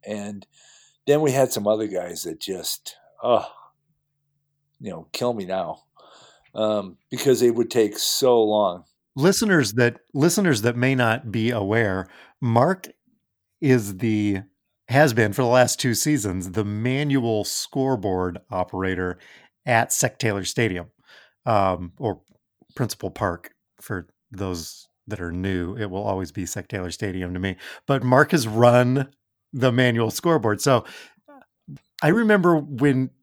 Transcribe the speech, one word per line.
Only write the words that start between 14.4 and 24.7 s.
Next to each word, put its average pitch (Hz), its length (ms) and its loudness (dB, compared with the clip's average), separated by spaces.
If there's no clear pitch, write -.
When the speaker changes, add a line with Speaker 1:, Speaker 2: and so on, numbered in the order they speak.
Speaker 2:
has 135 260 4
been 107 200 2
for - 80 -2
the 127 60 2
last 127 320 4
two 123 160 0
seasons, 98 560 -2
the 107 120 -2
manual 117 800 -2
scoreboard 98 960 -2
operator 92 680 -4
at 117 260 2
Sec - 280 -2
Taylor 101 260 -2
Stadium, 92 460 -4
um, 95 500 0
or 110 240 -4
Principal 110 340 -6
Park 90 440 -6
for 90 260 -10
those 92 560 -8